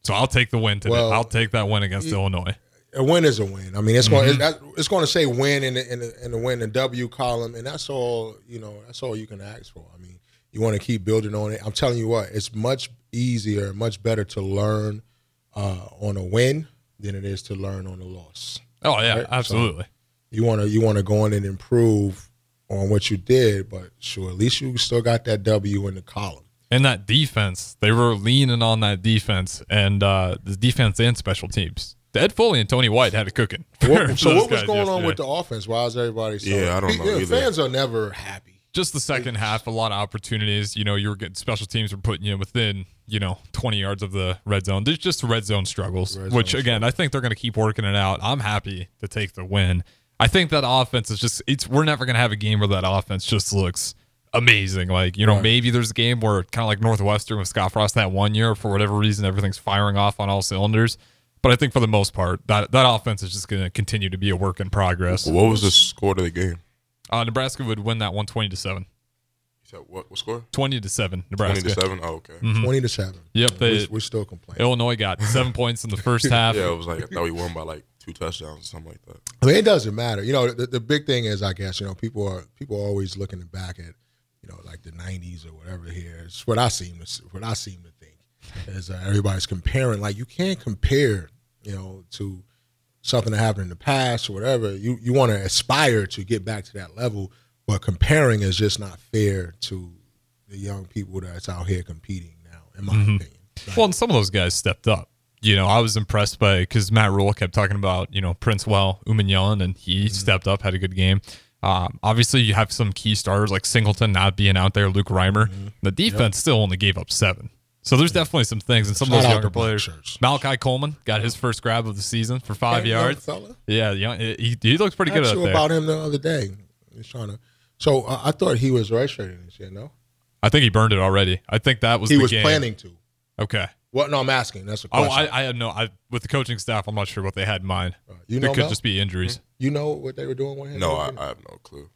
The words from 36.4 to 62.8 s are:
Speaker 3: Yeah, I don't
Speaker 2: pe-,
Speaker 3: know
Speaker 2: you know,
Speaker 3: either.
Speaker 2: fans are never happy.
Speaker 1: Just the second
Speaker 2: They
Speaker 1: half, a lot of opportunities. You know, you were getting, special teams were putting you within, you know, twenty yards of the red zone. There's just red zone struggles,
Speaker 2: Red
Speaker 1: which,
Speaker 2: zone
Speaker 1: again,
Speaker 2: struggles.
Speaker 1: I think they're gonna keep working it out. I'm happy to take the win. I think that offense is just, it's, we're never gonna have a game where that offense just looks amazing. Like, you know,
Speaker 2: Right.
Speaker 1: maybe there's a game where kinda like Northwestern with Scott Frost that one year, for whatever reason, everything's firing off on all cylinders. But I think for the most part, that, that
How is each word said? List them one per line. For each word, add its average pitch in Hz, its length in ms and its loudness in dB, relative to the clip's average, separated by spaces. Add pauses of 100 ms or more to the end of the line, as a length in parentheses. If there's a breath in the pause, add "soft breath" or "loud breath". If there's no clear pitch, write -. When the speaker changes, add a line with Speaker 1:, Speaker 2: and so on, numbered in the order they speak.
Speaker 3:
Yeah, 92 280 2
I 95 40 0
don't 98 120 0
Speaker 2:
pe-, - 60 0
Speaker 3:
know 85 80 -6
Speaker 2:
you 208 40 2
know, 190 80 0
Speaker 3:
either. 92 220 0
Speaker 2:
fans 220 180 0
are 135 100 0
never 117 420 -2
happy. 98 500 -16 (120)
Speaker 1:
Just 180 200 -4
the 147 80 -4
second 127 340 -4
Speaker 2:
They 104 60 -4
Speaker 1:
half, 110 260 -4
a 117 40 -6
lot 113 200 -2
of 101 80 -4
opportunities. 104 800 -4
You 107 80 -4
know, 101 100 0
you 101 140 -2
were 101 80 -4
getting, 95 180 -12
special 107 320 -6
teams 107 260 -4
were 98 80 -10
putting 98 240 -4
you 101 140 -2
within, 98 480 -4 (220)
you 107 100 -4
know, 90 200 -2 (140)
twenty 107 280 -2
yards 98 220 -4
of 95 100 -6
the 92 320 -2
red 101 200 0
zone. 98 200 0
There's 156 140 0
just - 260 -2
red 113 200 0
zone 101 220 0
struggles, 92 500 -4
Speaker 2:
Red 95 160 -6
Speaker 1:
which, 120 200 4
Speaker 2:
zone - 80 0
Speaker 1:
again, 120 220 0
Speaker 2:
struggles. 123 120 0
Speaker 1:
I - 20 -6
think 151 160 0
they're 135 80 -2
gonna 120 140 -2
keep 117 220 -6
working 107 280 0
it 101 120 0
out. 95 260 0
I'm 127 180 -2
happy 98 480 -4 (120)
to 101 80 -8
take 104 240 -6
the 92 120 -12
win. 92 380 2 (380 soft breath)
I 113 80 6
think 175 220 2
that 151 140 2
offense 123 460 2
is 107 80 -4
just, - 300 -4
it's, 135 200 -2
we're 139 160 4
never 147 220 0
gonna 120 140 2
have 120 120 4
a 107 40 -2
game 107 240 2
where 104 80 4
that 95 180 2
offense 95 400 0
just - 260 0
looks 95 440 -2 (360)
amazing. 98 560 2
Like, 92 280 2
you 107 100 4
know, 107 80 8
Speaker 2:
Right. 101 80 4
Speaker 1:
maybe 120 280 4
there's 117 200 0
a - 40 -12
game 117 260 0
where 104 240 2
kinda 117 220 -4
like 104 140 0
Northwestern 104 580 0
with 92 100 -4
Scott 95 240 -2
Frost 107 220 0
that 95 160 2
one 101 240 2
year, 110 200 2
for 104 160 -6
whatever 101 240 2
reason, 104 300 2
everything's 98 340 0
firing 101 380 0
off 101 240 2
on 98 80 -2
all 98 140 0
cylinders. 107 540 2 (460 soft breath)
But 123 100 6
I 123 40 6
think 135 180 0
for 131 60 -4
the 110 80 2
most 104 260 0
part, 90 320 -2
that, 104 260 0
that 131 160 6